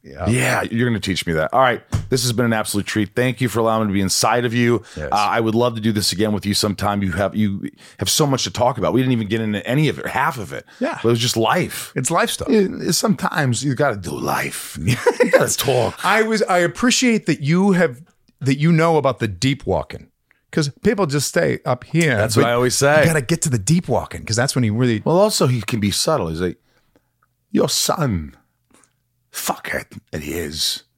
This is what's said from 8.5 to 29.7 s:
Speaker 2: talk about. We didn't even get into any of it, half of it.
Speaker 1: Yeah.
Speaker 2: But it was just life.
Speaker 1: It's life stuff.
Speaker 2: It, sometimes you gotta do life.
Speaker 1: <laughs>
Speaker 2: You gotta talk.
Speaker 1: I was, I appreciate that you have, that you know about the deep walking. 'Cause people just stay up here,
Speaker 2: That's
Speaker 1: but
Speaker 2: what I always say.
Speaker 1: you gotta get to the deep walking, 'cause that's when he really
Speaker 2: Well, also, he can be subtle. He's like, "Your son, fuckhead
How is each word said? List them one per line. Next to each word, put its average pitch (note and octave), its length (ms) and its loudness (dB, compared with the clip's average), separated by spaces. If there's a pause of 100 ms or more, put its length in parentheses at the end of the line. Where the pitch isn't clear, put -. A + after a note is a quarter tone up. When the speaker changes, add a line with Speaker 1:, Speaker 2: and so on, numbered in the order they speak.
Speaker 2:
talk B2+ 260 0
about. E2+ 140 0
We A#2 80 2
didn't C3 140 2
even A2+ 160 -2
get A2+ 100 0
into G#2 260 -4
any C#3+ 220 2
of G#2+ 120 -2
it, - 80 -10
half C3+ 300 -2
of E2+ 140 -12
it. B1 140 -12 (160)
Speaker 1:
Yeah. D4 200 -6
Speaker 2:
But A2 60 0
it A#2 40 4
was A#2 100 2
just A2+ 160 -2
life. A#2 580 -2
Speaker 1:
It's C#3 160 -4
life G#3 200 0
stuff. - 180 -6
Speaker 2:
It, G3+ 440 0
sometimes C#3 680 0
you C#3 120 0
gotta C#3 220 0
do E2+ 140 -8
life. C#2 720 -6
Speaker 1:
<laughs> E2 60 -2 (360)
Speaker 2:
You - 80 2
gotta - 260 2
talk. A#2+ 460 0
Speaker 1:
I G#3 200 2
was, A3 200 0
I F#3 140 0
appreciate A3 680 2
that D#3 120 0
you F3+ 320 2
have, D#3+ 300 2 (400)
that C#3 180 2
you E3 140 4
know D#3+ 240 4
about C3+ 220 0
the A#2 100 -2
deep C3 360 -2
walking. - 440 -4 (420)
'Cause D3 180 0 (140)
people G3+ 240 2
just C3+ 220 -2
stay D#3 360 0
up B2+ 200 -2
here, D#3 320 2
Speaker 2:
That's G#2+ 180 0
Speaker 1:
but C#3 80 6
Speaker 2:
what A#2 80 2
I - 20 0
always B2 220 2
say. C#3+ 240 4
Speaker 1:
you C#3+ 80 6
gotta D#3 140 2
get D#3+ 220 -2
to D#3+ 60 0
the B2 80 2
deep D#3 300 2
walking, - 380 -4
'cause G#2 100 -4
that's A#2+ 180 0
when C3 120 2
he G#2+ 40 2
really A2+ 360 2
Speaker 2:
Well, D#3+ 120 2
also, G3 300 4
he B2 140 0
can A2 180 -4
be G2+ 120 2
subtle. B2 360 0
He's E2 140 -4
like, F2+ 180 -4 (920)
"Your E3 180 2
son, F#2+ 680 -2 (960)
fuckhead - 680 -8 (120)